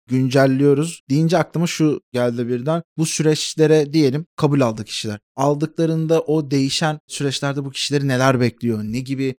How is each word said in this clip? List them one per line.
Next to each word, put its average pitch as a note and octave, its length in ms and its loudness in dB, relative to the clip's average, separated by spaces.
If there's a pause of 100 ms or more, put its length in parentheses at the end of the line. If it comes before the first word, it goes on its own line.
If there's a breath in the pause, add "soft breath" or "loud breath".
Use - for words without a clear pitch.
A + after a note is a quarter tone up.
güncelliyoruz C3+ 1040 2
deyince D#3+ 280 2
aklıma D#3+ 300 -2
şu D3+ 340 0 (120)
geldi B2 340 -2
birden. C3 340 -2 (160)
Bu D#3 80 0
süreçlere D#3 880 2
diyelim D3+ 320 2 (100)
kabul C#3+ 260 2
aldı A2 240 -2
kişiler. G#2 340 -8 (160)
Aldıklarında D#3+ 840 0
o D3 300 -2
değişen C#3+ 560 -2
süreçlerde C#3 580 -6
bu C3+ 60 -10
kişileri C#3 360 -2
neler C3 320 2
bekliyor? A#2 440 -2
Ne G#2+ 160 -6
gibi C3 400 -6